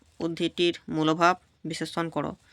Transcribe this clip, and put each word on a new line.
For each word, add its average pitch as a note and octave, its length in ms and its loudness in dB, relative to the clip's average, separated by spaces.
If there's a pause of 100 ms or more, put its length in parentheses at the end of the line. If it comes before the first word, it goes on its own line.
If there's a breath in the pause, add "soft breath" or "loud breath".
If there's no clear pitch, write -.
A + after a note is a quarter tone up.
(180)
উদ্ধৃতির E3 560 0 (140)
মূলভাব E3 480 4 (280)
বিশ্লেষণ E3 460 -6
করো। D#3 260 -4 (160 soft breath)